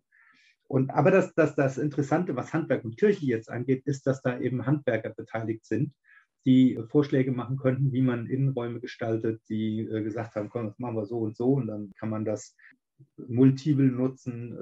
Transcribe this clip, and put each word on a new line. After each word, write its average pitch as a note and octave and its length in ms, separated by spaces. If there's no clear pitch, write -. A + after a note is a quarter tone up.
Und, C3+ 220
aber D3+ 220
das, F#3 240
das, D#3 200
das C#3 220
Interessante, D3+ 580
was A#2+ 180
Handwerk D#3 320
und A2+ 120
Kirche G3+ 280
jetzt A2+ 260
angeht, B2 340
ist, C#3 220
dass C3 140
da B2 180
eben B2 260
Handwerker B2 460
beteiligt A2+ 540
sind, B2 280
die B2+ 340
Vorschläge C#3 420
machen B2 260
könnten, C3 340
wie B2 100
man A#2+ 260
Innenräume B2+ 520
gestaltet, A2+ 680
die, A2 320
äh, G#2+ 220
gesagt A2 320
haben, G#2 140
„Komm, A#2 180
das A2 120
machen A#2+ 160
wir G#2+ 100
so A#2 140
und A2 160
so“, B2 180
und C3 140
dann G#2 320
kann A2 100
man A2 140
das G#2+ 320
multiple C3+ 680
nutzen. A#2+ 760